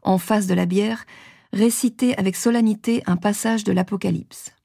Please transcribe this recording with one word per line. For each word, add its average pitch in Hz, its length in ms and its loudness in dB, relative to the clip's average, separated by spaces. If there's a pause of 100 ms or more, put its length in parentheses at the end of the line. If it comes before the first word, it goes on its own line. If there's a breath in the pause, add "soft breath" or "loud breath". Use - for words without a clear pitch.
en 190 160 2
face 208 280 0
de 185 60 0
la 180 140 2
bière, 208 400 -2 (480 loud breath)
récitait 233 640 0
avec 190 180 0
solennité 233 680 0
un 180 100 2
passage 214 480 -2
de 196 80 0
l'Apocalypse. 180 800 -4 (120)